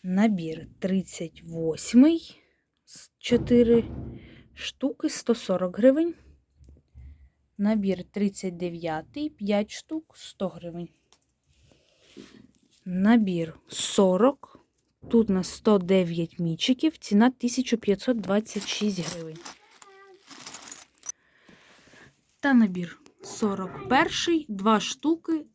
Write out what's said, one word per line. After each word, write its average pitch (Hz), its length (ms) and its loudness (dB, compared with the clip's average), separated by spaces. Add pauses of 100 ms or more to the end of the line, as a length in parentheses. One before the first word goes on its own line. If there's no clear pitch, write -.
Набір 180 640 0 (120)
тридцять 185 640 -4
восьмий, 165 960 2 (440)
с-, - 320 -20
чотири 240 680 4 (680)
штуки, - 560 -6
сто - 260 -2
сорок 180 420 -4
гривень. 285 380 4 (1400)
Набір 202 460 0
тридцять 196 540 -4
дев'ятий, 170 720 -8
п'ять 208 420 -4
штук, - 460 -12
сто - 300 -8
гривень. 170 420 -12 (2000)
Набір 185 840 2
сорок. 202 880 2 (560)
Тут 226 180 4
на 185 140 0
сто - 340 2
дев'ять 175 640 0
мічиків, 175 580 -2
ціна 220 340 4
тисяча 247 460 -2
п'ятсот 220 400 -2
двадцять 202 500 -4
шість 180 460 -4
гривень. 165 240 -10 (3000)
Та 277 140 2
набір 185 480 4 (220)
сорок 190 680 -6
перший, 320 600 0
два 208 300 2
штуки 320 760 -4